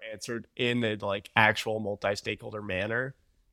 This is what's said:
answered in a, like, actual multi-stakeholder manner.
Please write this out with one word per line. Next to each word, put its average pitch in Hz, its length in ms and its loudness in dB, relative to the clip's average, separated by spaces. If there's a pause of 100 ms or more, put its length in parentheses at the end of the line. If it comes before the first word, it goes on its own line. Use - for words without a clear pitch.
(120)
answered 110 340 -8 (100)
in 120 280 2
a, 110 120 2
like, 101 400 -4
actual 110 440 6
multi-stakeholder 104 840 -4
manner. 107 540 -2 (380)